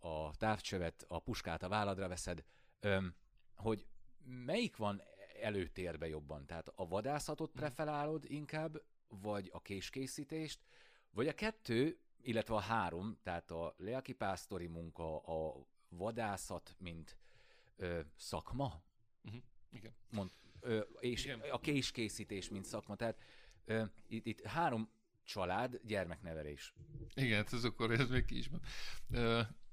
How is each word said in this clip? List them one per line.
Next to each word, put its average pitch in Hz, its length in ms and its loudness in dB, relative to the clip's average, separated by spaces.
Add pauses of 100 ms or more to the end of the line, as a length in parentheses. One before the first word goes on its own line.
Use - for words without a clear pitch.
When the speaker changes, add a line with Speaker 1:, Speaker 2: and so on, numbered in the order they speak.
Speaker 1:
a 78 360 -2
távcsövet, 101 720 0
a 85 100 -2
puskát 85 440 -2
a 92 60 -2
válladra 98 400 2
veszed, 87 360 -4 (360)
öm, 95 340 4 (400)
hogy 107 320 0 (380)
melyik 139 520 -2
van 101 260 2 (380)
előtérbe 92 680 0
jobban? 73 380 -4
Tehát 82 280 -6
a 90 140 -4
vadászatot 143 640 0
Speaker 2:
Mhm. - 60 -12
Speaker 1:
preferálod 151 720 0
inkább, 156 540 -4 (260)
vagy 101 440 -2
a 85 100 -8
késkészítést, 135 1000 -4 (500)
vagy 120 180 2
a 151 60 0
kettő, 156 640 2 (240)
illetve 113 320 2
a 107 60 8
három, 98 600 2
tehát 85 280 -2
a 82 280 -2
lelkipásztori 98 880 -2
munka, 82 520 -4
a 78 480 -2 (220)
vadászat, 101 880 -2
mint, 82 380 -8 (600)
ö, 87 240 0 (160)
szakma? 95 640 -4 (400)
Speaker 2:
Mhm. 101 140 -10 (360)
Igen. 113 200 -12 (180)
Speaker 1:
Mond-, 98 220 0 (280)
ö, 113 200 4 (200)
és 123 240 2
Speaker 2:
Igen. 131 160 -4
Speaker 1:
a 135 200 -2
késkészítés, 110 880 0
mint 98 160 -4
szakma. 104 320 -4
Tehát, 117 220 0 (460)
ö, 110 200 4 (240)
itt, 110 180 -4
itt 110 200 -4
három 117 420 2 (360)
család, 104 600 2
gyermeknevelés. 82 880 -2 (400)
Speaker 2:
Igen, 123 220 6
hát 107 160 4
ez 120 120 2
akkor, 113 260 4
ez 117 180 6
még 127 160 6
ki - 140 4
is - 100 2
van. - 120 0 (500)
Ö, 117 300 6 (320)